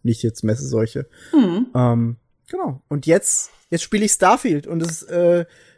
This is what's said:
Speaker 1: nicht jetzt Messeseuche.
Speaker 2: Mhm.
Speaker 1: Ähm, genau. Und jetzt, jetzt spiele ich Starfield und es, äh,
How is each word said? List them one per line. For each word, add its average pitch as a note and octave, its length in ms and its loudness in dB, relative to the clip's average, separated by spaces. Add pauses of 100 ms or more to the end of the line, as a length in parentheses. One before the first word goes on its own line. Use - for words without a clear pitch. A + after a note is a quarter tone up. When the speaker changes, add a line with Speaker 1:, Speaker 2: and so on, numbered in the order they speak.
Speaker 1:
nicht A#2 220 -2
jetzt A2+ 220 -2
Messeseuche. B2 640 -2 (260)
Speaker 2:
Mhm. A3+ 320 4 (100)
Speaker 1:
Ähm, A#2+ 400 2 (340)
genau. D#4 380 -6
Und C#3+ 180 -6
jetzt, - 440 0 (200)
jetzt E3+ 140 -4
spiele G#3+ 220 -2
ich - 80 2
Starfield F#3 520 2
und E3 160 -4
es, E3 220 -6
äh, F3 400 2 (340)